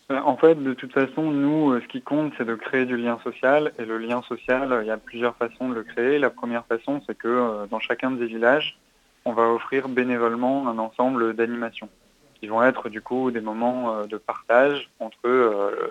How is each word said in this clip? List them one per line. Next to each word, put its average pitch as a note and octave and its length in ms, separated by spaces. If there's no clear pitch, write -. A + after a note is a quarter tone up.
Euh, C3+ 120
en C3 140
fait, D#3+ 240
de C3 140
toute - 180
façon, C#3+ 380
nous, D3 400
euh, A#2+ 100
ce - 60
qui B2+ 160
compte, D3 340
c'est B2 80
de A#2 80
créer B2+ 320
du B2 100
lien A#2 280
social. C#3+ 560
Et A#2 60
le A2+ 120
lien A#2 240
social, B2+ 500
euh, A#2 120
il G#2+ 40
y A2 40
a A2 60
plusieurs A#2 380
façons A#2+ 340
de B2 40
le A2+ 100
créer. C3 360
La C3 100
première A#2 360
façon, C#3 420
c'est A2 100
que, - 100
euh, A#2 440
dans A2 80
chacun C3 320
des A#2+ 160
villages, A#2 500
on A#2+ 80
va A#2 160
offrir C3 380
bénévolement B2 840
un A2+ 80
ensemble A2+ 580
d'animations A#2 540
qui G#2+ 60
vont A2 160
être, B2+ 280
du G#2 120
coup, B2+ 300
des A#2 100
moments, A#2 540
euh, G#2+ 100
de G#2+ 120
partage B2+ 840
entre, A2+ 260
euh, A2+ 460